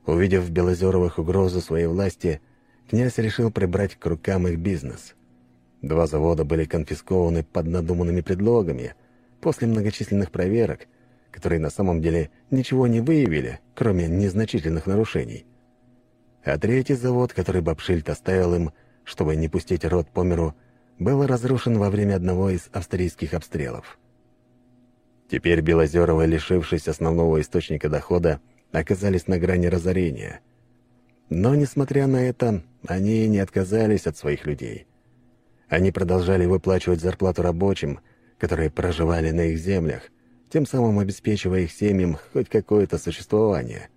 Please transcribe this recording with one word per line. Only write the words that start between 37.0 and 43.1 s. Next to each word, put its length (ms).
рабочим – 600
которые 320
проживали 600
на 140
их 140
землях, 440
тем 160
самым 340
обеспечивая 640
их 100
семьям 460
хоть 160
какое-то 480
существование. 1000